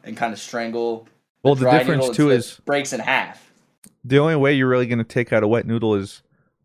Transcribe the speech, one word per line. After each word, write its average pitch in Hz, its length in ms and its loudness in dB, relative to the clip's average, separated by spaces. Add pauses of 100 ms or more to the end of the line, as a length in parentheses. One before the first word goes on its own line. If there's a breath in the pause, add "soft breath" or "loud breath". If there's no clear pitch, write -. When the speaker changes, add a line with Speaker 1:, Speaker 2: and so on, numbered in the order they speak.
Speaker 1:
and 113 120 -16
kinda 110 220 -6
strangle. 117 680 -6 (340)
Speaker 2:
Well, 139 140 4
Speaker 1:
The 131 60 -4
Speaker 2:
the 131 100 2
Speaker 1:
dry 127 80 6
Speaker 2:
difference, 135 240 0
Speaker 1:
noodle, 123 100 -2
Speaker 2:
too, 147 160 4
Speaker 1:
it 135 60 6
Speaker 2:
is - 300 -6
Speaker 1:
breaks 143 280 -2
in 120 60 -6
half. 117 520 -6 (540)
Speaker 2:
the 131 140 2
only 160 160 2
way 139 180 2
you're 131 160 2
really 127 160 2
gonna 117 180 -2
take 117 300 -4
out 110 100 2
a 104 40 2
wet 113 180 0
noodle 113 300 0
is 98 260 -6 (440)